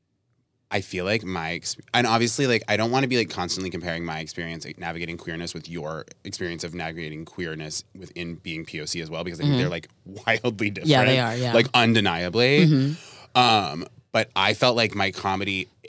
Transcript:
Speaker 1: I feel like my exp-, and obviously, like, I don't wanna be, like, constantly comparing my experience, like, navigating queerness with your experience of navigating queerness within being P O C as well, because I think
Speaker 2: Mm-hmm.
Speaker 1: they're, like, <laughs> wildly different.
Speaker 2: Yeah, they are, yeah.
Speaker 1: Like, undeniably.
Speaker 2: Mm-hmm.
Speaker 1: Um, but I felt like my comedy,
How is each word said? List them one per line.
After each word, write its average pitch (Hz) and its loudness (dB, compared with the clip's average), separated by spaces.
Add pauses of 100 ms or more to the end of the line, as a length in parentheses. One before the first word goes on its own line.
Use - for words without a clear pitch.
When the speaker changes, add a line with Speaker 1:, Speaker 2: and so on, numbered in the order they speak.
(720)
Speaker 1:
I 101 -2
feel 90 -6
like 107 0
my 85 -4
exp-, - -8 (140)
and 120 4
obviously, 117 2
like, 117 2
I 104 2
don't 113 0
wanna 131 2
be, 123 0
like, 104 2
constantly 90 -4
comparing 85 -6
my 80 -6
experience, 82 -10
like, 69 -14
navigating 85 -8
queerness 82 -8
with 80 -12
your 80 -8 (200)
experience 104 -8
of 85 -10
navigating 80 -8
queerness 78 -8 (120)
within 87 -10
being 80 -10
P 80 -10
O - -8
C 85 -6
as 80 -8
well, 80 -8
because 85 -8
I - -2
think 143 4
Speaker 2:
Mm-hmm. - 2
Speaker 1:
they're, 90 0
like, 85 -6 (160)
<laughs> - - (220)
wildly 110 0
different. 151 -2
Speaker 2:
Yeah, 131 6
they 131 4
are, 117 -2
yeah. 123 0
Speaker 1:
Like, 117 6
undeniably. 113 4
Speaker 2:
Mm-hmm. 143 2
Speaker 1:
Um, 101 4 (260)
but 110 2
I 98 4
felt 123 4
like 107 2
my 98 0
comedy, 95 -4 (200)